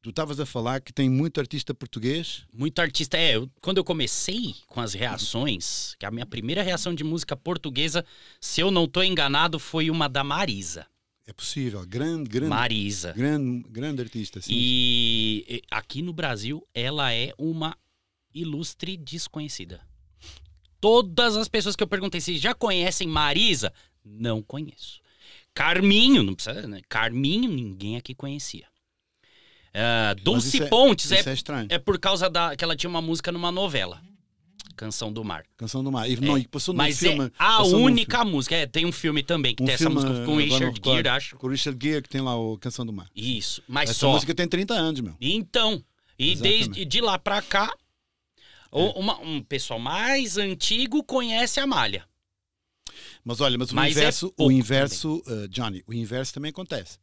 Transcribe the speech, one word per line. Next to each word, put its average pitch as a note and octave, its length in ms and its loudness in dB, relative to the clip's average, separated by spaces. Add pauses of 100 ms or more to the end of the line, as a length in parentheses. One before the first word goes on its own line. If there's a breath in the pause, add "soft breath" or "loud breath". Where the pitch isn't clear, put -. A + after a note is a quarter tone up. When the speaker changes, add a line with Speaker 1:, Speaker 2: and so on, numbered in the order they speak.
Speaker 1:
tu A#2 100 -12
estavas D3 280 -4
a D3 80 -4
falar B2+ 340 -4
que - 120 -20
tem C3+ 180 2
muito C#3+ 300 0
artista C3+ 340 -6
português. C3 760 -6
Speaker 2:
Muito C#3+ 280 -4
artista, D#3 380 0
é. D#3+ 160 6
Eu, B2 160 -2 (100)
quando F#3+ 180 0
eu F3+ 60 2
comecei F3 720 -2 (140)
com - 120 -8
as G#2+ 140 -4
reações, A2+ 1040 -4
que - 80 -10
a G2+ 60 -6
minha A#2+ 140 -8
primeira B2+ 360 -4
reação F3+ 320 -2
de C#3+ 80 -6
música D#3+ 340 -4
portuguesa, D#3+ 680 -4 (360 loud breath)
se - 200 -4
eu F#3 100 4
não E3+ 160 4
tô E3+ 160 0
enganado, D#3+ 560 2
foi D#3+ 320 -2
uma D#3+ 180 0
da C#3 140 -2
Marisa. G#2 640 -4 (400)
Speaker 1:
É G2+ 60 -20
possível, G#2+ 520 -6
grande, C3+ 460 -4
grande, B2 200 0
Speaker 2:
Marisa. G#2 640 -2
Speaker 1:
grande, B2+ 560 0
grande B2+ 340 -6
artista, G#2+ 380 -10
sim. - 140 -4
Speaker 2:
E, A#2+ 920 2
e A#2+ 200 -8
aqui A#2+ 320 -8
no F3 120 -6
Brasil, C3+ 600 -6
ela C3 400 -2
é A#2 240 -4
uma D#3+ 400 -4 (560)
ilustre D#3+ 640 -8
desconhecida. D3 840 -10 (1000 loud breath)
Todas A3 540 6
as G#3+ 140 0
pessoas G#3 260 0
que - 80 0
eu G3+ 40 2
perguntei F#3 340 -4
se F3 160 -4
já F#3+ 180 0
conhecem F#3 540 0
Marisa, D3+ 640 2 (320 soft breath)
não A2 380 -4
conheço. - 580 -14 (540 loud breath)
Carminho, G3 680 6
não G2 120 0
precisa, C#3+ 340 -8
né? G2 220 -12
Carminho, C#3 600 0
ninguém G#2+ 460 -6
aqui B2 180 -12
conhecia. C#3 520 -12 (1080 soft breath)
Ah, A2 420 2
Speaker 1:
Mas G2 100 -12
Speaker 2:
Dulce C3 320 4
Speaker 1:
isso D#3 80 4
é, C#3+ 40 -4
Speaker 2:
Pontes A#3 420 6
Speaker 1:
isso F#3+ 180 4
Speaker 2:
é, C3 40 -2
Speaker 1:
é - 20 0
estranho. C3 360 -4
Speaker 2:
é E3+ 80 0
por F#3+ 200 0
causa F#3+ 300 0
da, E3+ 260 0
que - 80 -6
ela E3 140 -2
tinha - 140 -4
uma E3+ 100 -2
música E3 320 -2
numa F3 180 -4
novela, D3+ 520 -2 (760)
Canção G#2+ 360 -8
do A2 120 -8
Mar. E2+ 200 -8 (120)
Speaker 1:
Canção B2+ 280 -6
do C3+ 80 -2
Mar. A#2+ 180 -2
E, B2+ 40 2
Speaker 2:
É, A#2 60 -4
Speaker 1:
não, C#3+ 160 2
e B2+ 120 0
passou F3+ 260 -4
num - 40 0
Speaker 2:
mas C#3+ 200 2
Speaker 1:
filme, D3 280 2
Speaker 2:
é A#2 120 -6
a A3 200 6
Speaker 1:
passou G3+ 200 8
num A#3+ 60 10
Speaker 2:
única A#3+ 340 6
Speaker 1:
fi-, A#3+ 120 4
Speaker 2:
música. D3+ 260 0
É, D#3 100 2
tem D#3+ 180 0
um F3 80 2
filme D3 300 0
também, C#3 320 0
que B2+ 80 -2
Speaker 1:
um B2+ 40 2
Speaker 2:
tem C3 100 4
essa D#3+ 80 2
Speaker 1:
filme, D#3+ 100 2
Speaker 2:
música C3+ 180 2
com B2 60 -2
o A#2+ 40 -4 (120)
Speaker 1:
agora - 20 4
não D3 80 6
Speaker 2:
Richard C3 200 2 (100)
Speaker 1:
recordo. B2+ 220 2
Speaker 2:
Gere, B2 120 2
acho. C3+ 280 -2
Speaker 1:
Com C3 100 -8
o C3 40 0
Richard C3+ 360 -2
Gere, D3+ 160 0
que - 60 -14
tem C3+ 120 -4
lá B2+ 160 -2
o A2 220 -4
Canção B2 260 -8
do A2+ 80 -8
Mar. F#2+ 220 -12
Speaker 2:
Isso, A2+ 540 -6
mas C#3 220 0
Speaker 1:
Essa A#2+ 100 0
Speaker 2:
só. C#3 120 6
Speaker 1:
música C3 220 2
tem F3 140 0
trinta F#3+ 260 0
anos, D#3+ 260 0
meu. F2 200 -8
Speaker 2:
Então, G#3+ 640 0 (360)
e D3 140 2
Speaker 1:
Exatamente. F#3+ 260 4 (100)
Speaker 2:
desde G3 160 -6
de E3+ 160 0
lá G#3 200 2
pra G3+ 200 0
cá, G#3 320 0 (1000 soft breath)
o, D3 80 2
Speaker 1:
É. F3+ 160 4
Speaker 2:
uma, F#2+ 240 -2
um D#3 220 -6
pessoal B2 360 -6
mais G3+ 600 -2
antigo A3 680 0
conhece A#3+ 560 0
a C#4 80 0
Malha. A2+ 360 0 (1200 loud breath)
Speaker 1:
Mas A#2 160 -6
olha, C3 160 2
mas B2+ 140 -2
o C3 60 -4
Speaker 2:
Mas C#3 200 2
é D3 40 4
Speaker 1:
inverso, D3 260 2
o F#3+ 60 -8
Speaker 2:
pouco C#3 200 6
Speaker 1:
inverso, C3+ 760 2
eh, G#2+ 220 -8
Johnny, G2 380 -6
o A2 80 -10
inverso A#2+ 400 -4
também D3 160 -8
acontece. D3+ 520 -10